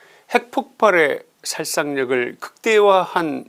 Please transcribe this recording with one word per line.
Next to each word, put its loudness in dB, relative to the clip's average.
핵폭발의 0
살상력을 -4
극대화한 0